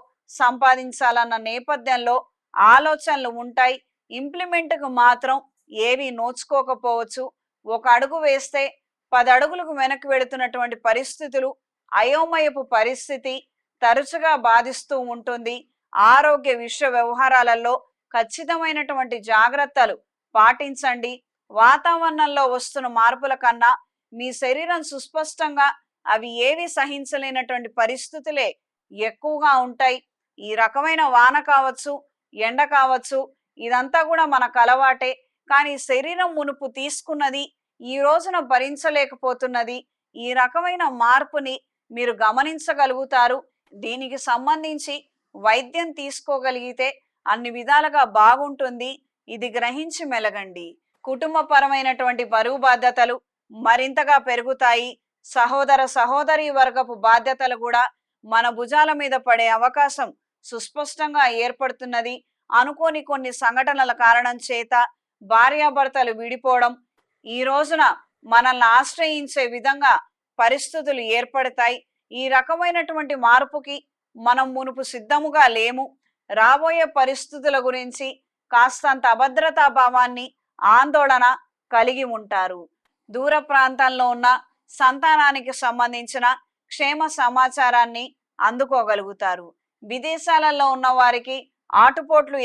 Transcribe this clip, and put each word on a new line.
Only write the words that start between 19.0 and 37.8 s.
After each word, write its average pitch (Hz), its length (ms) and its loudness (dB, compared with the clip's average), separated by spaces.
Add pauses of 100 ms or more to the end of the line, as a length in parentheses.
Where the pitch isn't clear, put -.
జాగ్రత్తలు 240 640 2 (380)
పాటించండి. 247 800 2 (380)
వాతావరణంలో 294 1040 2
వస్తున్న 254 340 -8 (100)
మార్పుల 254 360 2
కన్నా 240 360 2 (420)
మీ 240 200 -10
శరీరం 311 580 -4
సుస్పష్టంగా 294 760 -2 (380)
అవి 220 220 0 (200)
ఏవి 330 200 -2
సహించలేనటువంటి 269 1000 -6 (100)
పరిస్థితులే 254 720 -4 (600)
ఎక్కువగా 294 440 -2 (140)
ఉంటాయి. 254 320 -2 (400)
ఈ 208 160 -14
రకమైన 277 480 0 (120)
వాన 247 260 6
కావచ్చు, 277 520 0 (540)
ఎండ 247 140 -2 (140)
కావచ్చు, 262 440 0 (400)
ఇదంతా 254 420 0 (100)
కూడా 330 140 2 (100)
మనకు 254 300 0
అలవాటే. 254 460 2 (400)
కానీ 285 280 2
శరీరం 330 580 -2
మునుపు 285 300 -6 (120)
తీసుకున్నది 277 680 -6 (360)